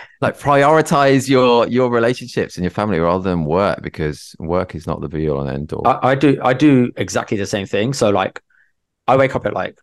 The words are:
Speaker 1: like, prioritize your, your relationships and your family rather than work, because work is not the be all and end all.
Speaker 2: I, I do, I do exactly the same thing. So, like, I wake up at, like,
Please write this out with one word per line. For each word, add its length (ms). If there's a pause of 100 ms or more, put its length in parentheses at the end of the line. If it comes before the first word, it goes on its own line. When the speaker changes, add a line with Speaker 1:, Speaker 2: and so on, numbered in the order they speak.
(220)
Speaker 1:
like, 160
prioritize 880
your, 400
your 220
relationships 680
and 80
your 60
family 280
rather 240
than 220
work, 380
because 560
work 360
is 120
not 160
the 60
be 200
all 140
and 80
end 240
all. 120
Speaker 2:
I, 260
I 20
do, 280
I 120
do 420
exactly 400
the 100
same 200
thing. 260
So, 160
like, 320 (680)
I 80
wake 180
up 120
at, 80
like, 280